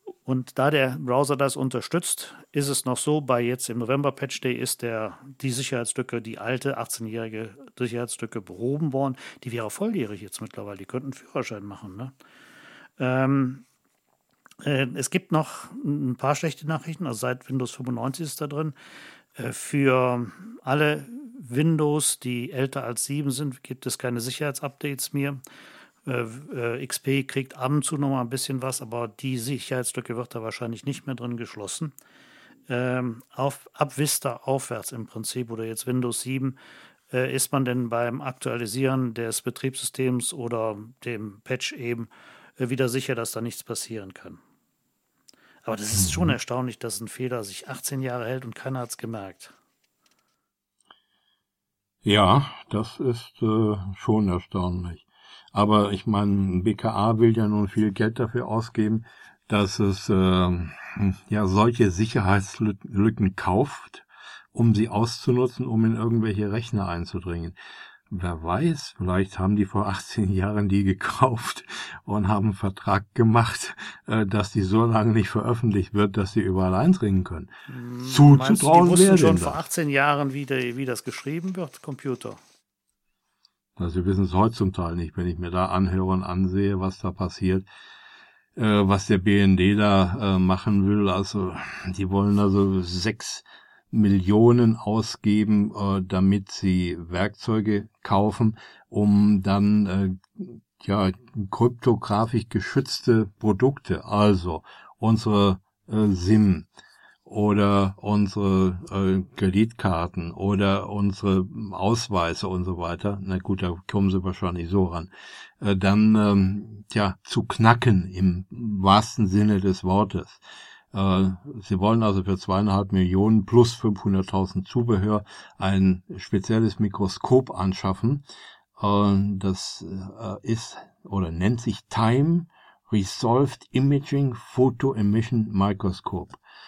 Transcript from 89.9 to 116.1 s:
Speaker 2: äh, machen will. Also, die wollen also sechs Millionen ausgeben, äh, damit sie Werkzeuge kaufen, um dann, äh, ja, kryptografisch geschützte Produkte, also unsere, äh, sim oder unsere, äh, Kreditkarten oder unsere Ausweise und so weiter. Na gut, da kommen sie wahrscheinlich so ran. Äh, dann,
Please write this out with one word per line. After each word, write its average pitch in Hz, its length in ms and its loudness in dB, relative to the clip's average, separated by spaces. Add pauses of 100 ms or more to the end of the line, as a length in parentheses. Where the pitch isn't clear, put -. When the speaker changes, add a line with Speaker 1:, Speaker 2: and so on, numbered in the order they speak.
Speaker 2:
äh, - 20 4
machen 95 480 2
will. 101 220 2
Also, 92 460 -4 (420)
die 95 140 -4
wollen 101 280 4
also 98 440 4
sechs 90 600 -6 (480)
Millionen 110 840 6
ausgeben, 107 1000 0
äh, 98 280 -2
damit 95 480 2
sie 90 480 0
Werkzeuge 104 920 -2 (140)
kaufen, 107 560 2 (320)
um 104 520 6
dann, 101 440 4
äh, 95 240 0 (720)
ja, 98 280 2 (400)
kryptografisch 117 1000 0
geschützte 113 760 0 (120)
Produkte, 107 640 0
also 95 580 2 (360)
unsere, 104 640 2 (280)
äh, 107 200 2
sim 95 580 4 (580)
oder 101 720 2
unsere, 98 800 2 (120)
äh, 95 460 -2
Kreditkarten 90 960 0
oder 98 580 0
unsere 98 560 0 (240)
Ausweise 92 800 -2
und 92 160 -2
so 90 120 -4
weiter. 87 460 -4
Na 95 160 -4
gut, 95 240 -4
da 87 120 -2 (160)
kommen 98 200 2
sie 92 120 0
wahrscheinlich 90 460 -4
so 95 160 4
ran. 85 260 -6 (500)
Äh, 101 160 0
dann, 104 380 6